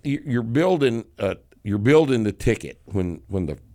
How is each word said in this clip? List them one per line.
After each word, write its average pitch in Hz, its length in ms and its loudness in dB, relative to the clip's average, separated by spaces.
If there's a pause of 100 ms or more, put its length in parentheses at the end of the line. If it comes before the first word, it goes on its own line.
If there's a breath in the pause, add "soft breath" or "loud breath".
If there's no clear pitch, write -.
y-, 143 200 -4
you're 120 180 -2
building 131 640 0 (140)
a, 95 200 -2 (260)
you're 104 140 -2
building 131 460 4
the 104 80 0
ticket - 520 -4
when, 90 440 -6
when 95 180 -4
the 73 100 -8 (180)